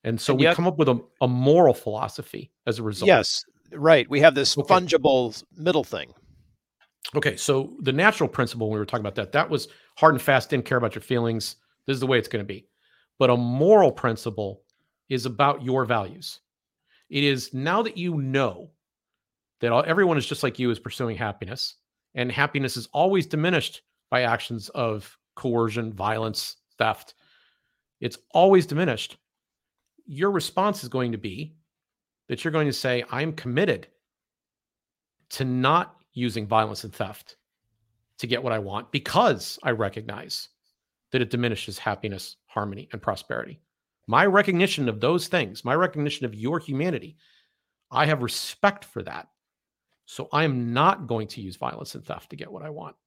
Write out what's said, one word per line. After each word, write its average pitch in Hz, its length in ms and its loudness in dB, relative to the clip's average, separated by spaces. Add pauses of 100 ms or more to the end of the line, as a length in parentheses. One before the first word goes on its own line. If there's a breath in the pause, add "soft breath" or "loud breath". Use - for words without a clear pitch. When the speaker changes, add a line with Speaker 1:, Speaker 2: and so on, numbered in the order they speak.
Speaker 1:
And 113 160 -4
so - 140 0
Speaker 2:
And 131 60 2
Speaker 1:
we 151 60 6
Speaker 2:
yet 170 100 6
Speaker 1:
come 170 120 2
up 156 100 0
with 147 120 4
a, 120 100 2 (220)
a 127 60 4
moral 131 460 6
philosophy - 760 -8 (140)
as 113 140 -2
a 113 40 -6
result. 107 240 -2
Speaker 2:
Yes, 131 360 4 (280)
right. 151 380 6
We 143 120 2
have 156 120 10
this 139 240 0
Speaker 1:
Okay. 143 160 4
Speaker 2:
fungible 139 720 2 (120)
middle 156 280 0
thing. 73 300 -10 (1000)
Speaker 1:
Okay, 143 220 0
so 135 440 -2
the 131 120 0
natural 165 340 2
principle, 113 420 -4
when 107 60 -2
we 104 40 -2
were 104 60 -4
talking 110 200 -4
about 101 100 -6
that, 104 180 -6
that 151 160 0
was 143 180 -4 (300 soft breath)
hard 156 180 6
and 120 60 -4
fast, 131 280 2
didn't 131 160 -2
care 131 120 0
about 117 180 -2
your 107 80 -10
feelings. 117 540 -2 (280)
This 135 100 -2
is 127 40 -8
the 131 80 -2
way 131 100 4
it's 107 100 0
gonna 104 160 -6
be. 101 240 -14 (520)
But 127 100 6
a 123 80 6
moral 143 540 6
principle 107 720 -4 (440)
is 127 180 -4
about 139 380 0
your 127 220 0
values. 95 540 -4 (720)
It 143 140 -2
is 135 300 -2
now 170 300 0
that 214 140 -6
you 175 180 -4
know 131 560 -2 (880)
that 117 120 0
all, 127 140 4
everyone 170 320 2
is 127 80 0
just - 160 -6
like 123 160 -2
you 123 140 0
is 107 80 -4
pursuing 113 360 -6
happiness, 104 600 -8 (400)
and 123 160 -4
happiness 143 440 0
is 117 120 -10
always 185 400 0
diminished 160 560 -2 (260)
by 127 140 0
actions 113 460 -4
of 110 460 -6 (200)
coercion, 117 580 -2
violence, 107 600 -4 (240)
theft. - 340 -2 (840)
It's 120 180 -6 (140)
always 180 340 6
diminished. 147 520 -4 (920)
Your 175 240 -2
response 196 500 -2
is 123 80 -12
going 123 220 -2
to 110 80 -6
be 107 360 -10 (720)
that 123 160 -8
you're 160 80 -2
going 151 160 0
to 127 60 -2
say, 123 380 -2
"I'm 151 220 -4
committed 131 540 -2 (1400)
to - 160 -6
not 131 520 2 (160)
using 113 340 -4
violence 107 360 0
and 98 100 -14
theft - 440 -12 (800)
to - 100 -10
get 120 140 -2
what 123 100 -4
I 110 80 -2
want 101 320 -8
because 165 680 0
I 131 100 0
recognize 107 800 -6 (600)
that 131 100 0
it 117 80 -2
diminishes 117 480 -4
happiness, 101 600 -6 (100)
harmony, 104 460 -6
and 104 80 -12
prosperity." - 600 -6 (460)
My 131 180 4
recognition 190 640 2
of 107 100 -6
those 165 280 0
things, 110 360 -4
my 123 120 0
recognition 147 500 -2
of 110 80 -8
your 123 240 -4
humanity, 156 580 -6 (760)
I 143 160 2
have 143 160 0
respect - 600 -2
for - 200 -12
that. - 240 -14 (800)
So - 280 -12
I 151 100 0
am 123 300 -2
not 156 340 2
going 110 220 -4
to - 120 -16
use 92 140 -12
violence - 400 -10
and - 80 -16
theft - 280 -12
to - 40 -16
get - 160 -16
what 98 120 -16
I 156 60 -12
want. 147 380 -16